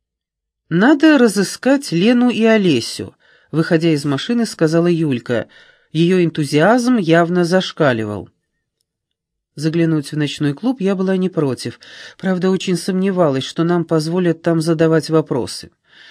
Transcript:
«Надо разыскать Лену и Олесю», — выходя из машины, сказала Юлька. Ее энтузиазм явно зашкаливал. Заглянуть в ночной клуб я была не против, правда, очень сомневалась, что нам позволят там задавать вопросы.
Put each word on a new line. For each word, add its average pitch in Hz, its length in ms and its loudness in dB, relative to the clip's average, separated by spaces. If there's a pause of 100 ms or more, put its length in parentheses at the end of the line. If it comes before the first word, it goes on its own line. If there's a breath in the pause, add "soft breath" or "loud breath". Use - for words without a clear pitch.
(760)
«Надо 285 440 4
разыскать 240 720 0
Лену 240 400 2
и 214 140 -2
Олесю», — 175 680 0 (380 soft breath)
выходя 160 380 0
из 147 160 0
машины, 214 420 -2
сказала 170 400 0
Юлька. 139 600 -2 (440 soft breath)
Ее 175 320 2
энтузиазм 170 720 2
явно 170 480 2
зашкаливал. 127 840 -2 (1300)
Заглянуть 156 580 -2
в 151 60 -6
ночной 147 380 -2
клуб 254 260 -4
я 190 140 0
была 190 200 0
не 185 140 0
против, 135 500 -4 (380 loud breath)
правда, 185 320 -2
очень 185 260 -2
сомневалась, 180 680 0
что - 200 -6
нам 170 220 0
позволят 165 560 -2
там 165 200 0
задавать 160 500 0
вопросы. 147 580 -2 (420 loud breath)